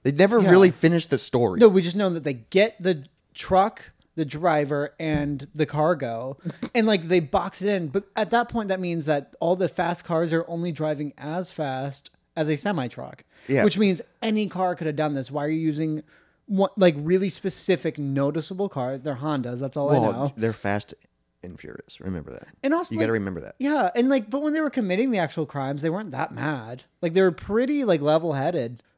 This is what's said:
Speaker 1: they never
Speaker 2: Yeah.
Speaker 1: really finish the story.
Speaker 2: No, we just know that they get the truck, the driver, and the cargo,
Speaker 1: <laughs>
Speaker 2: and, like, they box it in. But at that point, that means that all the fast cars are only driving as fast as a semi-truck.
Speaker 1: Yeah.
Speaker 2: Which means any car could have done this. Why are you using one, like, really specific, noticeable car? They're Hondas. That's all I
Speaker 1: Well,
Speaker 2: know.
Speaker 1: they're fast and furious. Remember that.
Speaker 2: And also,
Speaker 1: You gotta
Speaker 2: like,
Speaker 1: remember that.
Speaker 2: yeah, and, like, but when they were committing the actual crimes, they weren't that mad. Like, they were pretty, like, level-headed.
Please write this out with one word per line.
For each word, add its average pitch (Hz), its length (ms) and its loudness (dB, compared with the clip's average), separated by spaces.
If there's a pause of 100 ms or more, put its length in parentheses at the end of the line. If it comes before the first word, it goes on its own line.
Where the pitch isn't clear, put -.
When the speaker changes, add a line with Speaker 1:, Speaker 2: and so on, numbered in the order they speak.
Speaker 1:
they 135 80 2
never 202 300 6
Speaker 2:
Yeah. 190 80 4
Speaker 1:
really 185 220 10
finish 165 360 2
the 139 100 0
story. 117 440 2
Speaker 2:
No, 233 80 12
we 190 120 6
just 175 140 -4
know 202 140 0
that 165 160 -4
they 147 80 -2
get 185 500 2
the 165 220 0 (280)
truck, - 580 0 (240)
the 160 100 -2
driver, 147 760 0
and 147 560 -4
the 151 100 0
cargo, 139 680 -2 (200)
Speaker 1:
<laughs> - 200 -12
Speaker 2:
and, 226 100 4
like, 208 180 2
they 175 180 4
box 175 400 -4
it 196 80 -2
in. 185 180 -2
But 165 180 -4 (120)
at 214 140 -2
that 240 180 2
point, 226 180 -6
that 190 140 -2
means 170 240 -4
that 147 340 -2
all 170 160 2
the 180 140 -2
fast 170 340 -4
cars 165 300 0
are 165 160 0
only 170 240 -6
driving 151 440 -4
as 165 340 -8
fast 139 580 -6 (260)
as 156 140 -2
a 156 80 0
semi-truck. 135 680 -6 (240)
Speaker 1:
Yeah. 135 160 4
Speaker 2:
Which 208 140 4
means 190 240 2 (200)
any 214 260 0
car 180 280 -2
could 160 120 -6
have 151 100 -4
done 151 160 0
this. 131 180 -6
Why 143 140 -4
are 151 40 -2
you 160 120 -2
using 156 420 -2 (440)
one, 190 280 0
like, 180 220 6
really 185 320 0
specific, 180 680 -2
noticeable 147 680 -2
car? 131 300 -6
They're 131 180 -6
Hondas. 123 460 -4
That's 135 160 -6
all 143 140 0
I 143 80 6
Speaker 1:
Well, 110 120 2
Speaker 2:
know. 135 240 -4
Speaker 1:
they're 110 160 0
fast 101 420 -4 (500)
and 90 160 -16
furious. - 420 -18
Remember 87 300 -6
that. - 160 -16 (160)
Speaker 2:
And 277 100 2
also, 339 220 -2
Speaker 1:
You 107 60 -2
gotta 113 100 2
Speaker 2:
like, - 80 2
Speaker 1:
remember - 220 -4
that. - 180 -16
Speaker 2:
yeah, 262 360 0
and, 247 140 2
like, 226 220 0
but 277 100 -2
when 302 120 -2
they 311 80 0
were 302 100 -2
committing 220 400 0
the 214 80 0
actual 160 260 -2
crimes, 139 380 -4
they 160 80 0
weren't 202 200 -6
that - 220 -4
mad. 127 500 -6 (200)
Like, 170 100 -2
they 190 80 6
were 185 100 6
pretty, 262 540 -2
like, 175 160 4
level-headed. 147 800 0 (160)